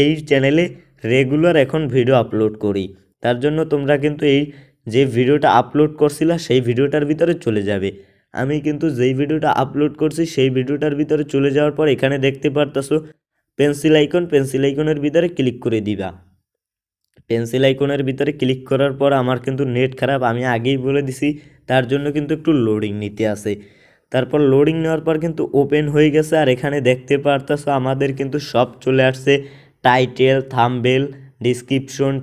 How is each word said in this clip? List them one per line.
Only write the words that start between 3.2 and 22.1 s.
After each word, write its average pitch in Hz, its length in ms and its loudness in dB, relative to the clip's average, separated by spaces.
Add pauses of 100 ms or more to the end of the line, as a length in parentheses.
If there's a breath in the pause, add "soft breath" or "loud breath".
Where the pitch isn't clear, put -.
তার 120 220 0
জন্য 151 160 0 (140)
তোমরা 143 240 0
কিন্তু 147 260 -2 (120)
এই 143 60 2 (460 loud breath)
যে 117 140 2 (140)
ভিডিওটা 135 340 2 (100)
আপলোড 147 320 0 (100)
করছিলা 156 360 0
সেই 131 240 0
ভিডিওটার 135 440 0
ভিতরে 156 280 0 (120)
চলে 104 180 -2
যাবে। 98 260 -2 (440 loud breath)
আমি 135 280 -4
কিন্তু 147 240 -4 (120)
যেই 127 220 2
ভিডিওটা 147 300 0 (140)
আপলোড 143 380 -2
করছি 156 220 -2 (100)
সেই 135 240 2
ভিডিওটার 143 380 -2
ভিতরে 147 280 0 (100)
চলে 139 180 2
যাওয়ার 147 240 2
পর 156 120 0
এখানে 135 280 0 (100)
দেখতে 139 240 0
পারতাছো 143 460 -2 (640 loud breath)
পেন্সিল 147 400 2
আইকন, 160 320 2
পেন্সিল 135 340 0
আইকনের 151 340 0
ভিতরে 151 280 0 (100)
ক্লিক 123 280 -2
করে 113 160 0
দিবা। 98 280 -4 (1160)
পেন্সিল 117 400 -2
আইকনের 139 380 0
ভিতরে 131 360 -2
ক্লিক 131 300 0
করার 135 300 0
পর 143 140 2
আমার 127 320 0
কিন্তু 135 180 -4 (120)
নেট 131 220 0
খারাপ, 135 260 -2
আমি 120 180 0 (140)
আগেই 127 220 -2
বলে 139 300 -2
দিছি, 131 200 -4 (400 loud breath)
তার 131 200 2
জন্য 139 180 -2 (100)